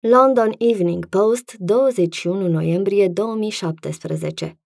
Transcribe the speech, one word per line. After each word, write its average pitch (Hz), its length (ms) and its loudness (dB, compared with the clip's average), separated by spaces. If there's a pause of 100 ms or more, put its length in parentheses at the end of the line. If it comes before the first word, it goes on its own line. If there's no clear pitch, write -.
London 240 580 4
Evening 180 480 0
Post, 220 520 0
douăzeci 202 560 0
și - 120 -8
unu 185 220 -2
noiembrie 185 600 0
două 202 260 -4
mii 214 160 -4
șaptesprezece. 156 1160 -8